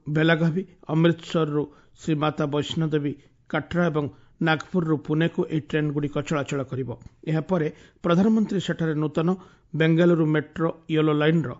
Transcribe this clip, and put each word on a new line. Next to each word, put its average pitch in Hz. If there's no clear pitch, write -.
ବେଲାଗାଭି, 160
ଅମୃତସରରୁ 160
ଶ୍ରୀ 160
ମାତା 151
ବୈଷ୍ଣୋଦେବୀ 147
କାଟ୍ରା 165
ଏବଂ 147
ନାଗପୁରରୁ 160
ପୁନେକୁ 160
ଏହି 156
ଟ୍ରେନ୍ଗୁଡ଼ିକ 147
ଚଳାଚଳ 143
କରିବ। 127
ଏହାପରେ 156
ପ୍ରଧାନମନ୍ତ୍ରୀ 202
ସେଠାରେ 160
ନୂତନ 156
ବେଙ୍ଗାଲୁରୁ 160
ମେଟ୍ରୋ 156
ୟେଲୋ 156
ଲାଇନ୍ର 151